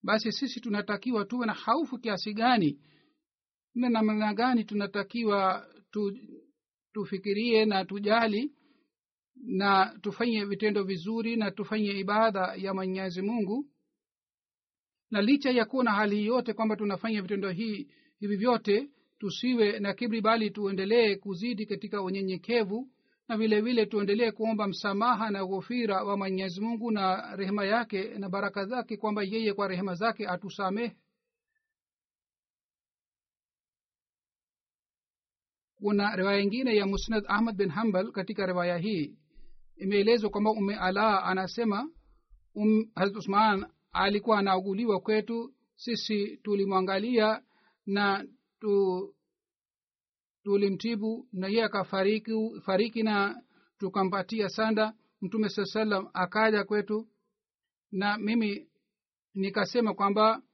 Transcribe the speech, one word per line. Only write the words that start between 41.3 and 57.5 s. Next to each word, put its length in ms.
um, 400
Hazrat 220
Usman 500
alikuwa 460
anauguliwa 640
kwetu, 540
sisi 600
tulimwangalia 1040
na 400
tu-, 540
tulimtibu, 880
na 160
yeye 160
akafariki, 960
fariki 420
na 400
tukampatia 720
sanda. 460
Mtume 280
sallallahu 300
alaihi 160
wasallam 200
akaja 500
kwetu, 440